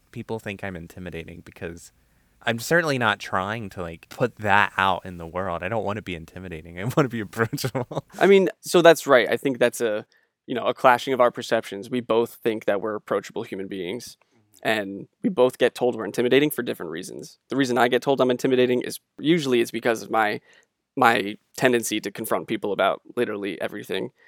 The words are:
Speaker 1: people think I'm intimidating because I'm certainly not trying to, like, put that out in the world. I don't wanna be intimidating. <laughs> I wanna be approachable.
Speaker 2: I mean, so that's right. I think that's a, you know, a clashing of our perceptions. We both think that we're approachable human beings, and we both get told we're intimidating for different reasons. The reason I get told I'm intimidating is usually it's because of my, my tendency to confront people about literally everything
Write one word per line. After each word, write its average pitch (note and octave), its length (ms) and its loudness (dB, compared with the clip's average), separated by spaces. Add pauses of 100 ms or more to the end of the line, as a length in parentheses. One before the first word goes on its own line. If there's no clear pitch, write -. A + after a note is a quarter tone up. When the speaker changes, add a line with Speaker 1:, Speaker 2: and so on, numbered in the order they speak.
(100)
Speaker 1:
people A2+ 280 -10
think G2+ 260 -10
I'm F#2+ 120 -8
intimidating E2+ 680 -12
because F2 480 -14 (500)
I'm A#2 160 -2
certainly D#3 400 2
not G#2+ 200 2
trying G2+ 520 -4
to, F#2+ 120 -10
like, E2 260 -12
put - 280 -4
that G2+ 400 4
out F#2+ 300 2
in F2+ 120 -12
the E2+ 80 -10
world. E2+ 360 -6
I F2+ 60 -4
don't G#2+ 160 -4
wanna G2 180 -4
be F2+ 120 -8
intimidating. E2+ 640 -14
<laughs> - 20 -8
I F#2+ 40 -6 (120)
wanna C#3+ 140 2
be A2+ 100 -6
approachable. - 840 -4 (140)
Speaker 2:
I - 80 4
mean, G3 220 6 (120)
so - 220 2
that's D#3+ 240 8
right. B2 240 6
I A2+ 80 0
think C3+ 200 -2
that's A#2+ 220 2
a, A2 240 -2 (420)
you C3 80 -6
know, A2 120 -4
a B2 80 0
clashing B2+ 400 4
of B2 60 2
our A#2+ 100 4
perceptions. A2+ 600 -6
We B2 100 -4
both A#2 420 0
think G#2+ 240 -2
that G2+ 160 0
we're G#2+ 120 -4
approachable G2+ 480 -4
human F#2+ 260 -10
beings, G2 480 -8 (460)
and G#2+ 440 -4 (160)
we - 60 0
both B2+ 300 2
get B2 160 2
told B2 220 0
we're A2 100 -6
intimidating B2 440 4
for - 120 -6
different A#2 280 -6
reasons. - 480 -12 (120)
The A#2+ 60 -4
reason B2 200 2
I B2 120 4
get B2 120 4
told C#3 220 2
I'm B2+ 80 4
intimidating B2 500 2
is - 180 -8 (200)
usually C#3 420 2
it's - 100 0
because A#2 320 -2
of - 80 -14
my, A2 300 0 (560)
my A2+ 400 2 (220)
tendency A#2 420 2
to G2+ 100 -4
confront G2+ 380 -6
people G#2+ 240 -4
about F#2+ 300 0 (140)
literally G#2 440 -4
everything A2+ 500 -8 (180)